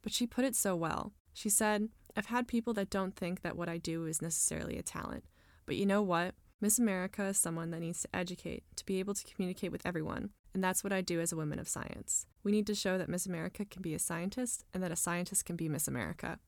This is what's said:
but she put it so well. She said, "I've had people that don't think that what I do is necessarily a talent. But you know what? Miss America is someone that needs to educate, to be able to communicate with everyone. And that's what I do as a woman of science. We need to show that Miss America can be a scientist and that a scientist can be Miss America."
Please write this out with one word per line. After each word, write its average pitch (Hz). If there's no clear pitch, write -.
but -
she -
put 247
it 269
so 190
well. 165
She -
said, 214
"I've 208
had 247
people 233
that 196
don't 190
think 180
that -
what 170
I 170
do 165
is 160
necessarily -
a -
talent. -
But -
you 202
know 196
what? 180
Miss 208
America 196
is 196
someone 165
that 165
needs 170
to -
educate, 180
to -
be 190
able 202
to -
communicate 185
with -
everyone. 180
And 190
that's 185
what 202
I 190
do 175
as 170
a 165
woman 151
of 165
science. -
We 202
need 208
to 208
show 190
that 185
Miss 180
America 175
can -
be 165
a 160
scientist 190
and 185
that 175
a 175
scientist 175
can 175
be 160
Miss 135
America." 123